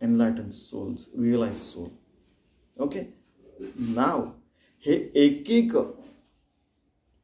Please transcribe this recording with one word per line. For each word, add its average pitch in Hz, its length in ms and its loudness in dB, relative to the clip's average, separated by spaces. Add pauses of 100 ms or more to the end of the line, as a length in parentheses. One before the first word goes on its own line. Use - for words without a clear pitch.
enlightened 113 540 0
souls, - 580 -12
realized 117 500 0
soul. 87 300 -14 (840)
Okay? 147 300 -6 (680)
Now, 123 580 -2 (440)
he - 340 0
ekeka, 147 840 4 (1300)